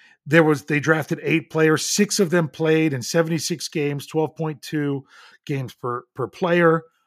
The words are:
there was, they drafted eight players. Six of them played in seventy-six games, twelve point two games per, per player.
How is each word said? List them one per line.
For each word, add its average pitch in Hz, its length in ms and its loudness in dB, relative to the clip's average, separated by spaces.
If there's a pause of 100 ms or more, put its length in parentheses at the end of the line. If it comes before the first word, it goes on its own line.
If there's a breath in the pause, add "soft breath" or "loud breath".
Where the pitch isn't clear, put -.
(280 soft breath)
there 156 160 6
was, 151 220 2
they 147 140 -2
drafted 156 440 0
eight 156 260 -2
players. 156 340 2
Six - 360 0
of 185 100 0
them 165 180 2
played 160 460 0
in 127 80 -4
seventy-six 165 680 -2
games, 143 360 -4
twelve 156 300 -4
point 156 260 -8
two 143 440 -4 (400 soft breath)
games 135 280 -6
per, 120 300 -8 (120)
per 120 120 -4
player. 170 560 2 (240)